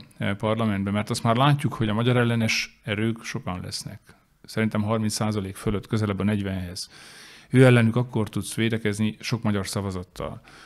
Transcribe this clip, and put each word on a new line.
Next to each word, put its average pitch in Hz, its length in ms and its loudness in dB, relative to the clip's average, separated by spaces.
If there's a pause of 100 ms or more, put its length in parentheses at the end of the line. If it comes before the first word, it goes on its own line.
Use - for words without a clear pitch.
(180)
ö, 104 180 -2
parlamentben, 107 580 0
mert 104 160 -2
azt 117 140 -4
már 113 120 4
látjuk, 139 380 2
hogy 110 160 -2
a 104 40 0
magyar 120 240 2
ellenes 117 680 0
erők 110 400 -2
sokan 92 400 -8
lesznek. - 360 -10 (440)
Szerintem 110 380 -2
harminc 107 320 0
százalék 107 420 -2
fölött, 104 320 -4
közelebb 104 320 0
a 101 40 -2
negyvenhez. 95 680 -2 (600)
Ő 131 160 8
ellenük 117 300 8
akkor 120 340 0
tudsz - 260 -6
védekezni 107 640 0
sok - 240 -4
magyar 101 240 0
szavazattal, 95 720 -6 (240)